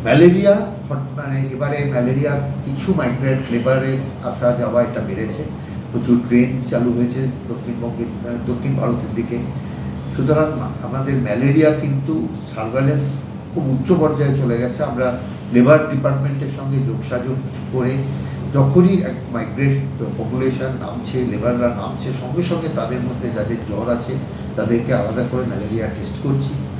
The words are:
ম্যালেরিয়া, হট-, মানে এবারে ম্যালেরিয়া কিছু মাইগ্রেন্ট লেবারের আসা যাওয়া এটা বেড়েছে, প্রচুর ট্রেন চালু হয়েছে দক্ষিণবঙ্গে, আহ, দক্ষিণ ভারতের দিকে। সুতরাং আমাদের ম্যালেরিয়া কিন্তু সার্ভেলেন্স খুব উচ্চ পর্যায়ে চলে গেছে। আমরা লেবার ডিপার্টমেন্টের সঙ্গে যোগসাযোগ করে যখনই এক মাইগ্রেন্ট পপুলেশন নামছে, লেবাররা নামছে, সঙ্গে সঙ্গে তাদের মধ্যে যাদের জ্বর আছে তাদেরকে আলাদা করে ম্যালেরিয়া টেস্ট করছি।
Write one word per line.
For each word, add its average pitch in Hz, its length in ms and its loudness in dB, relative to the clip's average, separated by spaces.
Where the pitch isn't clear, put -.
ম্যালেরিয়া, 180 500 8
হট-, 139 280 -4
মানে 135 240 -2
এবারে 143 500 -2
ম্যালেরিয়া 139 480 2
কিছু 139 280 0
মাইগ্রেন্ট 131 580 0
লেবারের 131 460 2
আসা 120 360 2
যাওয়া 117 220 2
এটা - 200 0
বেড়েছে, - 420 -4
প্রচুর 120 360 4
ট্রেন 123 420 4
চালু 120 240 0
হয়েছে 123 340 0
দক্ষিণবঙ্গে, 117 540 -6
আহ, 120 320 -6
দক্ষিণ 135 280 -2
ভারতের 131 400 -2
দিকে। 117 220 -2
সুতরাং 151 360 2
আমাদের 135 320 -2
ম্যালেরিয়া 135 560 4
কিন্তু 139 560 0
সার্ভেলেন্স 135 480 0
খুব 147 160 -2
উচ্চ 135 300 0
পর্যায়ে 143 380 2
চলে 120 200 2
গেছে। 123 260 -2
আমরা 123 360 -2
লেবার 143 380 6
ডিপার্টমেন্টের 139 680 0
সঙ্গে 135 280 -2
যোগসাযোগ 123 520 -4
করে 131 260 0
যখনই 175 480 6
এক - 320 -6
মাইগ্রেন্ট 135 680 0
পপুলেশন 131 640 -2
নামছে, 120 460 -4
লেবাররা 120 420 0
নামছে, 104 540 -4
সঙ্গে 175 220 -2
সঙ্গে 160 320 -2
তাদের 123 240 -2
মধ্যে 123 300 -4
যাদের 110 280 -2
জ্বর 117 220 -4
আছে 120 240 -2
তাদেরকে 117 380 2
আলাদা 120 380 0
করে 127 140 -2
ম্যালেরিয়া 110 420 -4
টেস্ট - 360 -6
করছি। 139 560 0